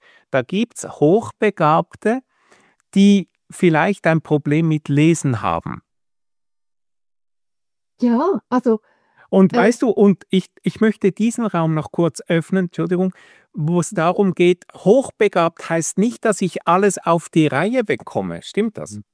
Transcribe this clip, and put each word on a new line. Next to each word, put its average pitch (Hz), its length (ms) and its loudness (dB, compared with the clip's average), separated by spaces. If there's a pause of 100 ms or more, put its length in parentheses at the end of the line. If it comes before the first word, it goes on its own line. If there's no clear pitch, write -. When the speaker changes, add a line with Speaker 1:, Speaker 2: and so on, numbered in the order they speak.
(300)
Speaker 1:
da 131 140 -2
gibt's - 440 -6
Hochbegabte, 185 1300 0 (720)
die 196 360 4 (200)
vielleicht 175 560 0
ein 160 160 2
Problem 151 460 -2
mit 156 220 -2
Lesen 143 520 0
haben. 85 400 -6 (2250)
Speaker 2:
Ja, 240 380 0 (100)
also, 247 300 0 (500)
Speaker 1:
Und 190 240 4
Speaker 2:
äh, 240 40 -4
Speaker 1:
weißt 240 240 2
du, 254 80 2
und 202 400 2
ich, 185 160 0 (180)
ich - 160 -4
möchte 214 320 0
diesen 226 340 -2
Raum 165 280 -2
noch 151 180 -6
kurz 170 360 -2
öffnen, 180 380 -2
Entschuldigung, 175 480 -4 (400)
wo 170 260 -2
es 160 100 -2
darum 185 460 0
geht, 175 280 2 (120)
hochbegabt 196 960 0
heißt 165 280 -4
nicht, 226 260 -2
dass 220 180 -2
ich - 260 -6
alles 190 300 2
auf 170 320 -2
die 156 180 2
Reihe 196 360 -2
bekomme. 95 600 -6
Stimmt 214 340 -6
das? 104 220 -14 (140)